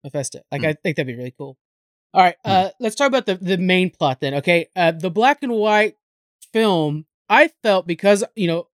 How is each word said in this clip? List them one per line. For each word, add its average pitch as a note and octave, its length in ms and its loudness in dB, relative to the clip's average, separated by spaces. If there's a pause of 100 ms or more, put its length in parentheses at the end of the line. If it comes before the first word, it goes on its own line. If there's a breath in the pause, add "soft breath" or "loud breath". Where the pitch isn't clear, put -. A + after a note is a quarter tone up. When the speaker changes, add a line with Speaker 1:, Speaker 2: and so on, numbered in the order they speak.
Speaker 1:
Mephisto. C#3 380 -10 (100)
Like, C#3+ 100 -6
Speaker 2:
Hmm. D#3+ 60 -2
Speaker 1:
I D3+ 60 0
think D3+ 240 -6
that'd C#3+ 100 -4
be A#2+ 100 -10
really B2 180 -12
cool. C#3 220 -16 (560)
All F#3+ 80 4
right, F3+ 140 4 (100)
Speaker 2:
Hmm. G3+ 60 -2
Speaker 1:
uh, F#3+ 180 2 (100)
let's A3 160 -4
talk C#4 120 2
about B3+ 180 0
the, G3 80 -2
the F#3 240 -4
main F#3 320 2
plot C#3 320 -2
then, C#3 140 -4
okay? E3+ 400 0
Uh, E3+ 160 2
the E3 180 -6
black A#3+ 320 0
and B3 120 -4
white G#3+ 440 0 (540)
film, D#3+ 560 0 (220)
I C#4 180 4 (160)
felt F#3+ 240 0
because, G3 360 2 (120)
you G3+ 100 -2
know E3 320 -4